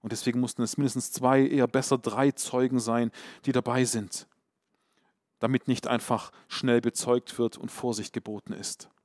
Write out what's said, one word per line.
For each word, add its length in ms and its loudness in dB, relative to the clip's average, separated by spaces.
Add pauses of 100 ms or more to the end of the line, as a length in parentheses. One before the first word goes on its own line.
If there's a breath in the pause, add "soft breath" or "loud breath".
Und 120 -6
deswegen 260 0
mussten 220 -2
es 160 -2
mindestens 340 0
zwei, 340 4
eher 220 2
besser 300 2
drei 340 2
Zeugen 480 0
sein, 320 0 (320 loud breath)
die 80 0
dabei 320 2
sind, 460 -4 (1080)
damit 280 0
nicht 200 0
einfach 440 -2 (160 soft breath)
schnell 320 2
bezeugt 580 0
wird 200 0
und 120 -10
Vorsicht 440 -6
geboten 400 -8
ist. 360 -10 (160)